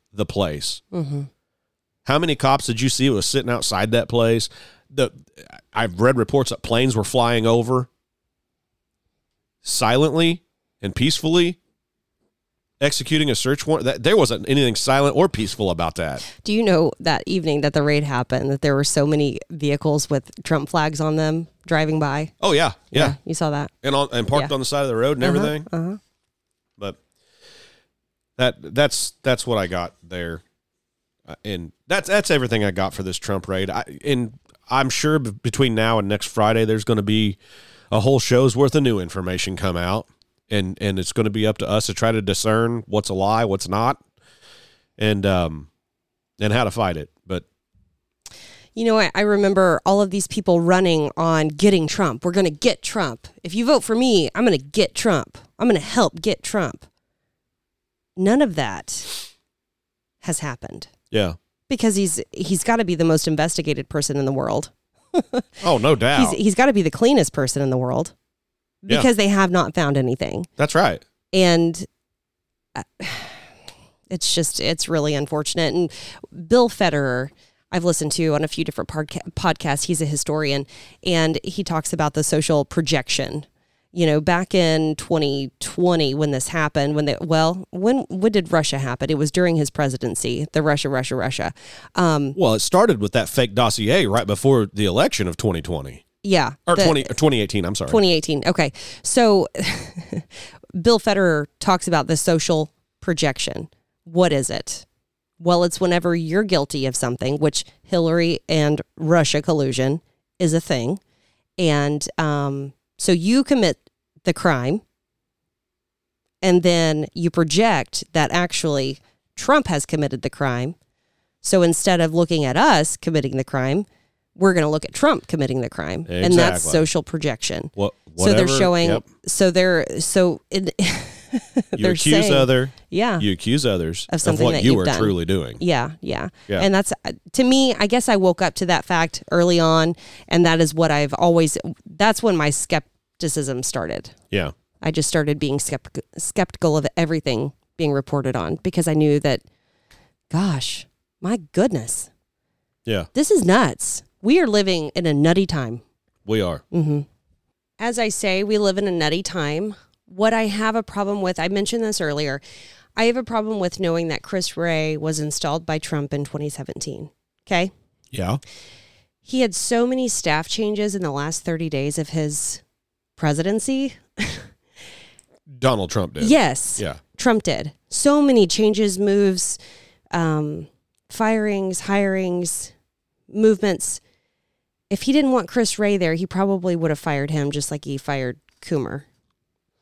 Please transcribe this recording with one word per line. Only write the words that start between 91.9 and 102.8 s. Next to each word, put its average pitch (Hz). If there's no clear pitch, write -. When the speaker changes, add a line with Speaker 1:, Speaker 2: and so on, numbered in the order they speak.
Speaker 2:
Um, 147
Speaker 1:
Well, 151
it 107
started 180
with 104
that 110
fake 120
dossier 120
right 104
before 110
the 104
election 101
of 85
twenty 85
twenty. 69
Speaker 2:
Yeah. 170
Speaker 1:
Or 175
Speaker 2:
The 190
Speaker 1:
twenty, 151
or 127
twenty 139
eighteen, 101
I'm 95
sorry. -
Speaker 2:
Twenty 196
eighteen, 156
okay. 165
So 214
<laughs> -
Bill 220
Federer 180
talks 185
about 165
the 160
social 160